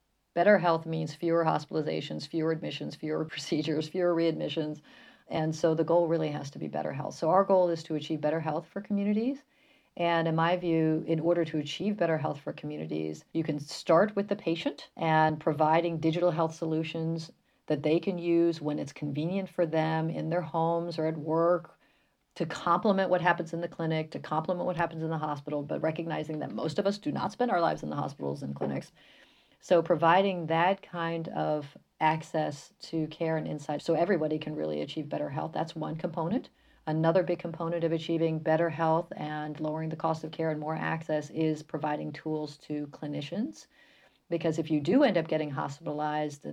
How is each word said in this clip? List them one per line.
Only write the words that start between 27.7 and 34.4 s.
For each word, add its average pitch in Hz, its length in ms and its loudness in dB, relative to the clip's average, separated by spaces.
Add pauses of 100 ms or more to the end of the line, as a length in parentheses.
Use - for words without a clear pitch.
in 151 60 -6
the 151 60 -6
hospitals 143 480 -6
and 143 120 -6
clinics. 143 380 -6 (680)
So 170 220 4
providing 175 640 4
that 170 340 2
kind 165 540 -6
of 151 320 -2 (320)
access 156 720 0 (120)
to 160 240 -2
care 160 280 -2
and 156 100 -2
insight 151 360 -6
so 165 120 2
everybody 156 460 2
can 156 160 -8